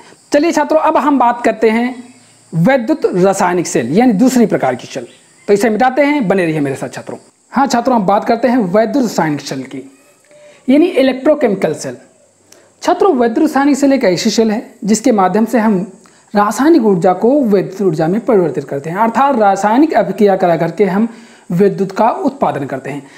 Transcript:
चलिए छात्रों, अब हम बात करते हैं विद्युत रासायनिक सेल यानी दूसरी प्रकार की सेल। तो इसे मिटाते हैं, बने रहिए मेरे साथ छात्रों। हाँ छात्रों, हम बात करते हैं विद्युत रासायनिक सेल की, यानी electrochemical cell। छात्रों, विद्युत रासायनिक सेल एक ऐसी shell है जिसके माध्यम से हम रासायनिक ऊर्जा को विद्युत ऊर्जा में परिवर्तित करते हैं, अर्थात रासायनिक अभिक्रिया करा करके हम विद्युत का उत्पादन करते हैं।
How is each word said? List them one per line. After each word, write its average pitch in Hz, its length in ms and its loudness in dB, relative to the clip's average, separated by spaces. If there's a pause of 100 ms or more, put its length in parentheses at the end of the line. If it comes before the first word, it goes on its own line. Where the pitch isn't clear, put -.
(320)
चलिए 302 200 2
छात्रों, 302 280 0
अब 311 160 0
हम 277 220 2
बात 240 260 0
करते 220 260 0
हैं 240 240 -2 (580)
विद्युत 254 540 0
रासायनिक 185 600 0
सेल 127 260 -2
यानी 240 220 4
दूसरी 240 320 4
प्रकार 131 280 -2
की 120 120 -14
सेल। 123 200 -12 (420)
तो 208 40 2
इसे 208 180 2
मिटाते 254 320 0
हैं, 285 260 0
बने 190 180 0
रहिए 156 140 -2
मेरे 135 160 -4
साथ 131 120 -10
छात्रों। 120 300 -14 (340)
हाँ 269 140 0
छात्रों, 240 300 0
हम 202 100 0
बात 202 180 0
करते 240 240 0
हैं 240 100 2
विद्युत 208 380 0
रासायनिक 165 460 -2
सेल 135 220 -10
की, 127 260 -16 (800)
यानी 302 180 4
electrochemical 262 880 0
cell। 123 220 -10 (840)
छात्रों, 359 300 0
विद्युत 240 280 0
रासायनिक 285 360 0
सेल 277 160 2
एक 269 120 0
ऐसी 185 260 0
shell 226 200 0
है - 240 -6 (100)
जिसके 220 280 2
माध्यम 196 320 2
से 233 140 -2
हम 208 280 0 (480)
रासायनिक 226 500 2
ऊर्जा 190 300 2
को 196 140 0 (140)
विद्युत 196 400 0
ऊर्जा 165 260 0
में 196 120 0
परिवर्तित 175 440 0
करते 139 260 -8
हैं, 175 60 -8
अर्थात 226 420 0
रासायनिक 214 560 2
अभिक्रिया 196 420 2
करा 180 200 2
करके 165 280 -2
हम 202 240 0 (440)
विद्युत 185 400 0
का 214 180 0
उत्पादन 196 560 -4
करते 131 240 -10
हैं। 139 120 -12 (160)